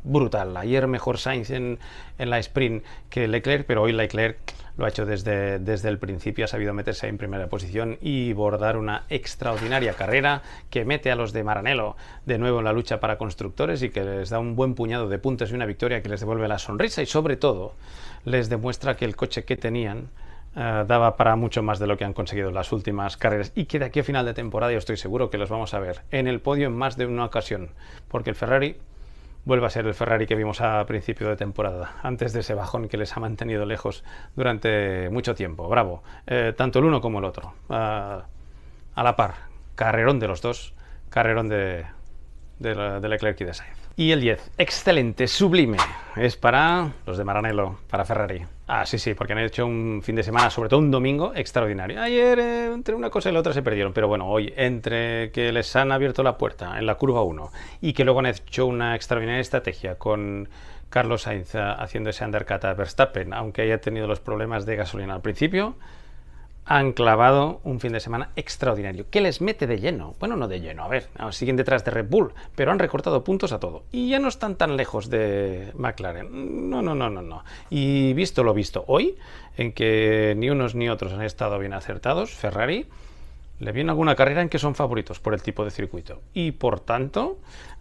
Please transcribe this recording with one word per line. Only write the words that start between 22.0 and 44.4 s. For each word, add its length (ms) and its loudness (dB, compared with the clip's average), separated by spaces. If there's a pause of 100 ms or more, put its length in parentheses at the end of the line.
han 80 -4
conseguido 360 -2
en 60 -4
las 160 -2
últimas 460 -2
carreras 360 2
y 120 -2
que 120 -2
de 80 0
aquí 140 0
a 40 0
final 220 0
de 80 -2
temporada 380 -2
yo 80 2
estoy 180 -2
seguro 320 -2
que 80 -4
los 120 -2
vamos 260 -4
a 40 -2
ver 300 -4
en 180 0
el 120 0
podio 260 2
en 100 -2
más 220 -2
de 80 0
una 200 -2
ocasión, 440 -4 (380)
porque 240 -2
el 40 -4
Ferrari 420 2 (680)
vuelve 220 4
a 20 2
ser 160 -2
el 80 2
Ferrari 320 2
que 80 0
vimos 260 0
a 280 2
principio 420 -2
de 60 0
temporada, 640 -4
antes 320 -2
de 60 -2
ese 160 -2
bajón 340 -4
que 80 -4
les 180 -4
ha 40 -6
mantenido 460 -4
lejos 380 -6 (320)
durante 760 2
mucho 240 0
tiempo. 340 -6
Bravo, 340 4 (220)
eh, 320 2
tanto 220 4
el 60 8
uno 140 6
como 200 -2
el 60 -2
otro. 280 -8 (160)
Ah, 560 -2 (680)
a 80 0
la 120 6
par, 200 2 (400)
carrerón 440 4
de 80 0
los 140 -2
dos, 320 -4 (360)
carrerón 380 4
de, 380 0 (720)
de 180 -2
la, 240 -2
de 80 -2
Leclerc 340 0
y 40 -2
de 80 -6
Sainz. 240 -12 (180)
Y 180 4
el 80 4
diez, 360 2